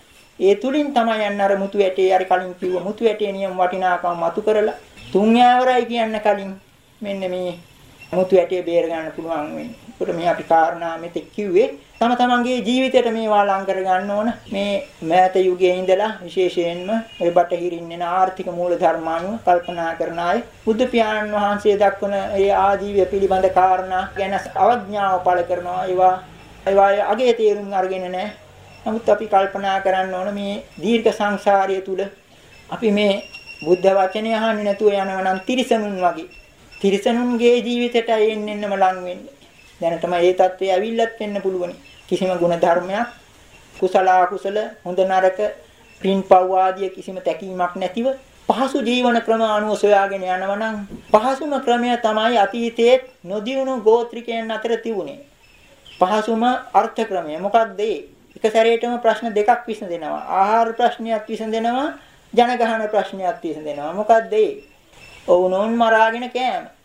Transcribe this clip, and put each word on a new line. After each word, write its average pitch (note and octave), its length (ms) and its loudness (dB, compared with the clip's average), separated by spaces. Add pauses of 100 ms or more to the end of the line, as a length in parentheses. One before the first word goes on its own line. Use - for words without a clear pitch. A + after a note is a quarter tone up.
(400)
ඒ G3 160 6
තුලින් C4+ 380 -2
තමයි A3+ 320 0
යන්න G3+ 160 -4
අර G3 140 2
මුතු G3 240 -4
ඇටේ, F#3+ 340 2
අර F#3 120 4
කලින් F#3 300 0
කිව්ව F3+ 280 -4
මුතු G#3 240 -2
ඇටේ G#3 240 -2
නියම F#3+ 260 -6
වටිනාකම F3+ 640 -2
මතු E3+ 200 -2
කරලා G#3+ 360 0 (300)
තුන් ෑවරයි G#3+ 280 4 (500)
කියන්න A3 340 -2
කලින් G3+ 340 -2 (440)
මෙන්න G3+ 280 -8
මේ F3+ 260 -4 (600)
මුතු F#3 240 0
ඇටේ F3+ 260 2
බේර E3 240 0
ගන්න D#3+ 260 -6
පුළුවන් D#3+ 380 -6
වෙන්නේ. D#3 260 -12 (120)
ඒකට F3+ 280 -6
මේ E3+ 140 -2
අපි D3+ 140 -2
කාරණා E3 540 0
මෙතෙක් E3+ 320 -12
කිව්වේ G#3 380 2 (280)
තම A#3+ 180 0
තමන්ගේ B3 440 0
ජීවිතයට B3 500 2
මේවා A3 360 2
ලං G3 220 0
කර F#3+ 140 -2
ගන්න F#3+ 320 0
ඕන. G#3 160 0 (180)
මේ G3 400 -4 (140)
මෑත F#3 360 4
යුගයේ F#3 380 2
ඉඳලා F#3 440 0
විශේෂයෙන්ම F3 720 -2 (260)
ඔය E3+ 160 0
බටහිරින් E3+ 600 -2
එන E3+ 120 -8
ආර්ථික F#3 440 -2
මූල F3 280 -2
ධර්ම E3 320 0
අනුව F3+ 320 -4
කල්පනා F3 560 0
කරන E3 240 -6
අය F3+ 200 0 (200)
බුදු A3+ 280 0
පියාණන් G#3+ 460 0
වහන්සේ G3+ 420 0
දක්වන G3 380 0 (200)
ඒ G3 200 2
ආජීවය G3 520 2
පිළිබඳ F#3+ 440 2
කාරණා F#3 640 2
ගැන F#3+ 240 -4 (180)
අවඥාව G3 680 0
පළ F3+ 200 2
කරනවා. F3+ 420 -4
ඒවා, F#3 300 4 (460)
ඒවා G3 280 4 (160)
අගේ A#3 280 2
තේරුම් G#3 400 0
අරගෙන F#3+ 320 -2
නැහැ. F#3 260 -6 (480)
නමුත් A3 300 -4
අපි A3 180 0
කල්පනා G3 540 0
කරන්න F#3 320 0
ඕන F#3+ 180 -6
මේ G3+ 320 -8 (120)
දීර්ඝ A3 360 2
සංසාරය G3 680 0
තුල F#3+ 200 -6 (680)
අපි G#3 220 0
මේ G3+ 220 2 (440)
බුද්ධ F3 340 2
වචනය G3 420 0
අහන්නේ A3 300 -2
නැතුව G3+ 300 2
යනවා F#3+ 300 -2
නම් F#3+ 180 0
තිරිසනුන් A3+ 560 -2
වගේ. F3 320 -2 (440)
තිරිසනුන්ගේ A#3+ 840 2
ජීවිතයට A#3+ 520 -2
එන්න G#3+ 380 0
එන්නම G#3 260 -6
ලං F#3 280 2
වෙන්න. F3+ 200 -10 (600)
දැනටම E3+ 320 -2
ඒ F3 200 4
තත්ත්වයේ F#3 400 0
ඇවිල්ලත් A3+ 420 0
වෙන්න G#3 260 -6
පුළුවනි. F#3 340 -4 (280)
කිසිම F#3 300 -2
ගුණ E3+ 220 2
ධර්මයක්, F3+ 520 0 (680)
කුසල F#3 340 2
අකුසල, F#3 480 2 (220)
හොඳ F3+ 200 -4
නරක, F#3 400 2 (640)
පින් F#3+ 220 0
පව් F#3 300 6
ආදිය F#3 360 0
කිසිම F#3 280 -12
තැකීමක් F#3 580 -4
නැතිව F#3+ 320 -4 (420)
පහසු C4+ 320 0
ජීවන A#3+ 400 0
ක්‍රම A3+ 220 0
අනුව G#3+ 320 0
සොයාගෙන G3 480 2
යනවා F#3+ 320 -2
නම් A3 200 -4 (320)
පහසුම C4+ 500 0
ක්‍රමය A#3+ 400 0
තමයි A3 400 0
අතීතයේ A#3 640 2 (200)
නොදියුණු B3+ 600 -4
ගෝත්‍රිකයන් A3+ 720 0
අතර A3+ 260 -4
තිබුණේ. G3 420 -6 (720)
පහසුම G#3+ 520 0 (280)
අර්ථ A3 300 0
ක්‍රමය E3 360 -4
මොකක්ද G3+ 420 0
ඒ? G3+ 260 -4 (280)
එක - 120 -16
සැරේටම A3+ 540 2
ප්‍රශ්න A3 340 0
දෙකක් G#3 300 2
විසඳෙනවා. E3 680 -8
ආහාර A3 440 2
ප්‍රශ්නයක් A3+ 520 -2
විසඳෙනවා, A3+ 640 -4 (460)
ජනගහන A3+ 520 2
ප්‍රශ්නයක් F#3+ 540 -2
විසඳෙනවා. D3+ 540 -8
මොකක්ද G#3+ 400 2
ඒ? G#3 300 0 (640)
ඔවුනොවුන් F#3 500 2
මරාගෙන A3+ 540 2
කෑම. G#3+ 360 -4 (200)